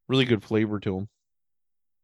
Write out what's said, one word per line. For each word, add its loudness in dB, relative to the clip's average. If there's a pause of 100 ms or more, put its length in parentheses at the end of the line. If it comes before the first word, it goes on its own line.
really 2
good 2
flavor -2
to -4
'em. -8 (960)